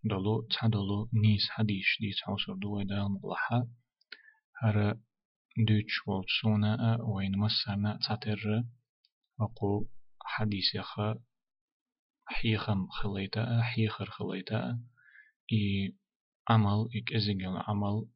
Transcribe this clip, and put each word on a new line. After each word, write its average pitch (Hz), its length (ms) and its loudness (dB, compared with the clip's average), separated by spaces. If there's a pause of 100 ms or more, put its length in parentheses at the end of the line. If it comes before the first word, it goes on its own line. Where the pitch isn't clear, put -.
דלו 101 440 2
צדלו 104 600 2
ניס 107 380 4
חדיש, 104 500 0
די 101 120 -2
צאוסר - 480 -4
דو 196 200 -4
אידان 101 420 -2
بلحا. 101 380 0 (1000)
هر 104 320 4 (720)
دوتش 104 300 2 (100)
بول 95 180 -2 (160)
سونا 113 640 2
وين 98 360 0
مسرنا 104 600 0 (100)
تاتر 104 540 0 (760)
وقو 202 480 0 (380)
حديث 104 500 -2
يخا 104 400 -2 (1120)
حيخم 104 600 0
خليتا، 107 760 -2
حيخر 110 480 0
خليتا. 120 720 -4 (720)
إي 98 420 2 (540)
عمل، 107 480 4
إك - 160 -6
إزيجل 98 440 0
عمل. 101 600 -2